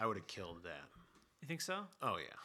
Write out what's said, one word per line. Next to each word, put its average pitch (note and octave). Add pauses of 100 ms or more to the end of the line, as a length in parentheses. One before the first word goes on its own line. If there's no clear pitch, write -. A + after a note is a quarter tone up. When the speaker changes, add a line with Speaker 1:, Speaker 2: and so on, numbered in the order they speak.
Speaker 1:
I A2+
would G#2+
have F#2
killed E2+
that. E2 (580)
Speaker 2:
You C#3
think D#3+
so? G3 (160)
Speaker 1:
Oh, G#2+
yeah. D#2 (120)